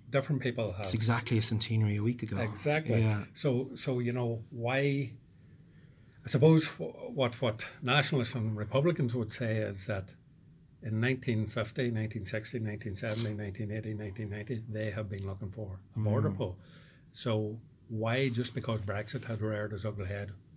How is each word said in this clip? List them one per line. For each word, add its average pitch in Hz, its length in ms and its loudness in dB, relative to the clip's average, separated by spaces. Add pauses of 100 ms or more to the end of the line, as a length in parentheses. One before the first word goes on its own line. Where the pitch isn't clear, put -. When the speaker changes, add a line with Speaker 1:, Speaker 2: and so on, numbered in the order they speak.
(120)
Speaker 1:
different 135 300 2
people 117 320 0
have 101 120 -4
Speaker 2:
It's - 80 4
exactly 110 440 4
a 107 40 4
centenary 110 560 4
a 104 60 0
week 120 200 0
ago. 107 140 -2
Speaker 1:
Exactly. 113 640 2
Speaker 2:
Yeah. 107 320 4
Speaker 1:
So, 131 420 0
so, 127 240 0
you 120 140 0
know, 117 380 0
why, 135 600 0 (1120)
I - 20 -8
suppose 156 400 8
w-, - 240 -6 (220)
what, 123 280 0
what 113 240 0 (160)
nationalists 135 540 2
and 110 220 0
republicans 131 580 2
would 117 160 -2
say 110 260 0
is 101 300 -4
that 98 260 -4 (680)
in 110 200 -2
nineteen 120 440 2
fifty, 120 460 -2
nineteen 110 340 -2
sixty, 110 340 -6
nineteen 107 360 -6
seventy, 110 380 -2
nineteen 104 380 -6
eighty, 110 220 -4
nineteen 104 360 -8
ninety, 107 400 -6
they 107 220 -4
have 104 180 -4
been 98 180 -6
looking 95 240 -8
for 95 280 -10 (160)
a 113 40 -2
border 110 300 4
Speaker 2:
Mm. - 80 -2
Speaker 1:
pull. 95 200 -4 (540)
So 107 480 -2 (300)
why, 117 400 2
just 117 260 -2
because 113 260 -2
Brexit 104 440 -4
has 110 160 -4
reared 107 320 -2
its 98 100 -6
ugly 104 240 -4
head, 101 240 -4 (240)